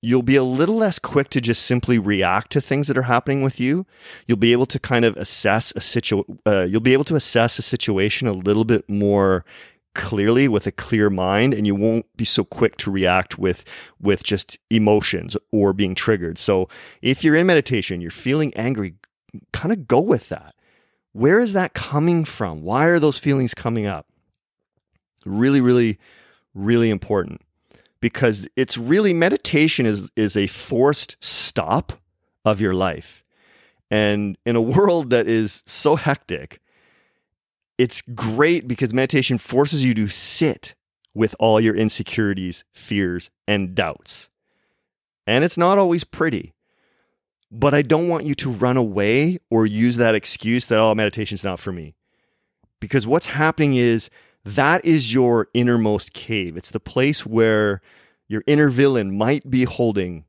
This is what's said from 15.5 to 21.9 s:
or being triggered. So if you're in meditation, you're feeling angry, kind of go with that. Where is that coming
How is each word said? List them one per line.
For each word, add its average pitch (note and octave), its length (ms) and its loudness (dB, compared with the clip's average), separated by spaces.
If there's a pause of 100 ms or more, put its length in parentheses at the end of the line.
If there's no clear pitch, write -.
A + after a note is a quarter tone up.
or G2+ 220 2
being F#2+ 200 -2
triggered. F2 440 -2
So F#2 300 0 (340)
if C3 220 -2
you're D#3 120 4
in E3+ 100 4
meditation, B2 560 0
you're E2+ 80 -10
feeling C#3+ 460 -4
angry, A2 400 -4 (560)
kind F3 200 -4
of F#3 160 -6
go B2 120 4
with E3+ 300 0
that. - 260 -14 (580)
Where D3 260 4
is A3+ 140 -2
that F#3 200 -2
coming D#3+ 520 0